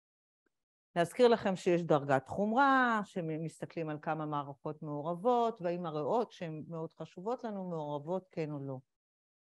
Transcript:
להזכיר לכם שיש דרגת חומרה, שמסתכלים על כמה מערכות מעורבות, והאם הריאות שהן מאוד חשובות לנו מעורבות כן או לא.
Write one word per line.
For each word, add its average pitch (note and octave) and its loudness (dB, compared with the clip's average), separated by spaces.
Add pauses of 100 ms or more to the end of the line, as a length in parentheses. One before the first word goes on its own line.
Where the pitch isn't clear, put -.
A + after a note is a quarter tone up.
(960)
להזכיר F3 6
לכם A3 4
שיש F3 2
דרגת C#3 2
חומרה, A#3+ 4
שמסתכלים D#3+ -6
על D3+ -4
כמה D#3 -2
מערכות D3 -6
מעורבות, F3 0
והאם F3 -2
הריאות D3+ -2
שהן D#3 -8
מאוד E3 -8
חשובות F#3 -8
לנו G3+ -8
מעורבות D#3 -4
כן D#3 -4
או C#3+ -6
לא. C#3 -6 (680)